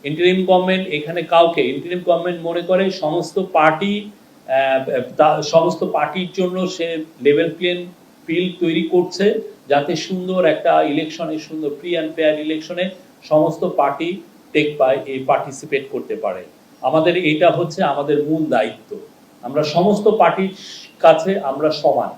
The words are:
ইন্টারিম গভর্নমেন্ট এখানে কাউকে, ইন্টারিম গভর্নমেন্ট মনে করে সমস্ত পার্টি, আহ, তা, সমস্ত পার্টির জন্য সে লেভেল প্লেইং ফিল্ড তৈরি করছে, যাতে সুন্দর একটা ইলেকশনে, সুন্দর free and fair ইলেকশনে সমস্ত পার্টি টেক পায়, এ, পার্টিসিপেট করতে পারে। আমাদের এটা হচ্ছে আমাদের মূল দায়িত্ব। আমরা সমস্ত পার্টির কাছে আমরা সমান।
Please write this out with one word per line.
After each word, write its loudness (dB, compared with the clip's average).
ইন্টারিম 2
গভর্নমেন্ট 2
এখানে -4
কাউকে, 4
ইন্টারিম -4
গভর্নমেন্ট -2
মনে -4
করে 0
সমস্ত -4
পার্টি, 2
আহ, 0
তা, 4
সমস্ত 2
পার্টির -2
জন্য -2
সে -6
লেভেল 4
প্লেইং -4
ফিল্ড -2
তৈরি 2
করছে, 0
যাতে 0
সুন্দর -4
একটা 2
ইলেকশনে, -4
সুন্দর -8
free -4
and -4
fair 2
ইলেকশনে -6
সমস্ত 2
পার্টি -2
টেক 0
পায়, 2
এ, -8
পার্টিসিপেট -4
করতে -6
পারে। -6
আমাদের 2
এটা 2
হচ্ছে -4
আমাদের 0
মূল -2
দায়িত্ব। -4
আমরা -2
সমস্ত 2
পার্টির 2
কাছে 4
আমরা -2
সমান। 0